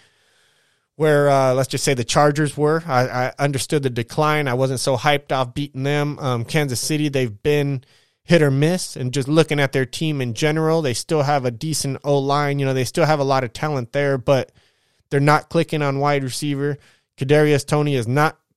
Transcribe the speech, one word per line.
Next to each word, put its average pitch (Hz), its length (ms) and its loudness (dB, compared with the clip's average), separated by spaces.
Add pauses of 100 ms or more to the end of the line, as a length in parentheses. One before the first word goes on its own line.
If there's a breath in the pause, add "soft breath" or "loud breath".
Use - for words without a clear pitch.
(960 soft breath)
where, 143 320 4
uh, 135 240 4
let's 131 140 0
just - 160 -6
say 143 100 2
the 120 100 -2
Chargers 147 520 2
were. 151 320 0
I, 127 200 2
I 127 300 -4
understood 143 460 -2
the 127 60 -2
decline. 151 580 0
I 120 60 -2
wasn't 131 260 -2
so 131 180 0
hyped 143 340 0
off 127 220 -2
beating 143 300 -8
them. 147 360 -2
Um, 120 260 -2
Kansas 143 340 -2
City, 151 300 -2
they've 127 340 -2
been 143 400 0 (400 soft breath)
hit 165 180 4
or 143 80 4
miss, 156 460 -2
and 127 180 -6
just 131 140 -2
looking 151 320 2
at 135 120 0
their 131 140 0
team 151 360 -4
in 120 120 -4
general, 160 480 0
they 131 140 -2
still 156 260 -2
have 139 240 0
a 123 60 0
decent 135 520 -6
O-line. 143 540 0
You 139 80 -2
know, 135 80 0
they 131 120 0
still 165 200 0
have 151 140 2
a 139 60 0
lot 131 180 0
of 117 100 -8
talent 143 380 -6
there, 143 260 0
but 127 340 0 (600)
they're 143 80 0
not 147 300 2
clicking 156 340 -2
on 139 160 -2
wide 143 240 0
receiver. 143 560 -4 (380 soft breath)
Kadarius 147 500 2
Toney 147 260 0
is 117 140 -2
not 147 320 0 (180)